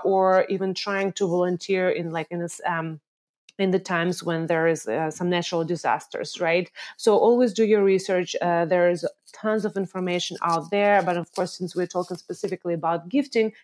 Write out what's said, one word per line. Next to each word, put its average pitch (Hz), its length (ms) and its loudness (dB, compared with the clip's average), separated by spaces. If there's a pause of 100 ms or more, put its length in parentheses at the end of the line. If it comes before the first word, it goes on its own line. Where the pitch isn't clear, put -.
or 190 440 4
even 190 260 -2
trying 196 380 -4
to 196 140 -2
volunteer 180 640 0
in, 170 220 -2
like, 160 180 -6
in 175 100 -6
this, 170 280 -8
um, 160 340 -4 (580)
in 190 100 2
the 185 100 2
times 175 440 -2
when 165 240 -2
there 165 200 2
is, 160 200 0
uh, 156 240 -2
some 175 180 -2
natural 175 340 0
disasters, 156 800 -4
right? 175 300 0 (260)
So 214 180 2
always 233 380 4
do 220 100 2
your 208 200 4
research. 190 580 2
Uh, 170 240 2
there 175 240 4
is 170 160 0 (260)
tons 214 320 -2
of 196 140 -4
information 180 640 -4
out 165 300 -2
there, 202 320 4
but 175 140 0
of 170 160 -6
course, 180 220 -4
since 180 200 -8
we're 180 100 -2
talking 175 320 -6
specifically 175 560 -6
about 165 360 -2
gifting, 226 440 0 (100)